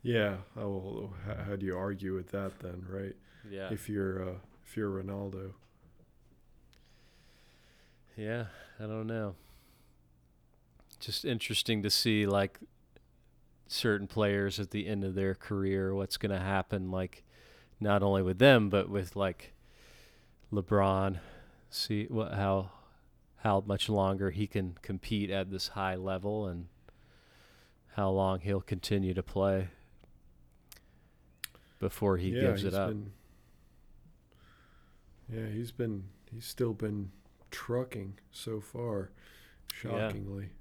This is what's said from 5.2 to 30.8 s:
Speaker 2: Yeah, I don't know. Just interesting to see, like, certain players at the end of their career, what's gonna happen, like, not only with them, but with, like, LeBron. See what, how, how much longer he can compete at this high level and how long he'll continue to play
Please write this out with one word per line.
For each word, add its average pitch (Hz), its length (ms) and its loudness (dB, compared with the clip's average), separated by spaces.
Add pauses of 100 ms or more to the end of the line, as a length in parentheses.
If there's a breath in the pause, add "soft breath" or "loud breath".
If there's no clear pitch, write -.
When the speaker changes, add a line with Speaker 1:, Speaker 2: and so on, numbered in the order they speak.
Speaker 2:
Yeah, 110 300 -4 (320 loud breath)
I 110 60 -10
don't 110 220 -4
know. 110 280 -4 (1600 soft breath)
Just - 260 -6
interesting 113 580 0
to 101 80 0
see, 107 360 4
like, 98 320 2 (1080)
certain 104 400 0
players 101 520 2
at 98 120 -4
the 104 160 -2
end 101 180 -2
of 95 100 -2
their 95 200 2
career, 95 600 0
what's 98 220 -2
gonna 98 240 -2
happen, 95 500 0
like, 92 340 -4 (540 loud breath)
not 101 240 4
only 98 200 6
with 92 160 2
them, 120 320 10
but 95 180 4
with, 98 280 -2
like, 98 360 -2 (1000 soft breath)
LeBron. 98 680 4 (500 loud breath)
See 107 360 -2
what, 110 280 -2
how, 98 380 2 (640 loud breath)
how 101 280 4
much 98 240 0
longer 98 420 4
he 101 160 -2
can 92 360 -2
compete 101 480 -2
at 95 200 -2
this 95 180 -4
high 95 260 -2
level 95 520 -2
and 87 200 -6 (1300 soft breath)
how 98 160 2
long 95 300 2
he'll 98 200 0
continue 95 540 0
to 92 80 -2
play 95 460 2 (2000 soft breath)